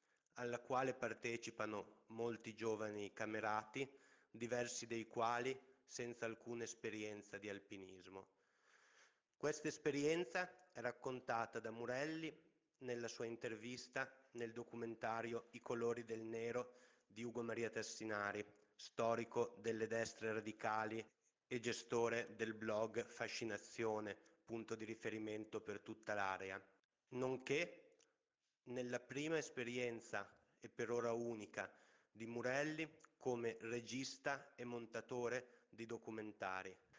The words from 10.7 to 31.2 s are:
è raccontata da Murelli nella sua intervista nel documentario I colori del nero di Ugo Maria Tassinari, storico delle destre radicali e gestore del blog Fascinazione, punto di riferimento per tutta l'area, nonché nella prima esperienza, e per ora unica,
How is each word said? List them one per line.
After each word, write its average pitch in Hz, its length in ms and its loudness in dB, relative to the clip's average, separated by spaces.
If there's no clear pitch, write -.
è - 80 -8
raccontata 120 800 0
da 110 120 -2
Murelli 135 760 -2
nella 120 300 -2
sua 117 180 -2
intervista 117 840 -4
nel 117 200 -2
documentario 117 1000 -2
I 120 100 -10
colori 117 420 2
del 113 160 -4
nero 117 540 -2
di 107 180 -6
Ugo 120 180 0
Maria 113 280 2
Tassinari, 104 760 0
storico 117 840 2
delle 110 260 4
destre 110 460 2
radicali 110 720 2
e 123 140 0
gestore 117 760 4
del 110 180 0
blog 110 520 2
Fascinazione, 107 1120 0
punto 113 300 -4
di 110 100 -2
riferimento 107 760 -2
per 101 200 -4
tutta 107 340 -4
l'area, 95 460 0
nonché 131 760 0
nella 123 360 0
prima 151 380 0
esperienza, 120 880 0
e 113 80 -10
per 113 220 -2
ora 117 220 4
unica, 110 580 -2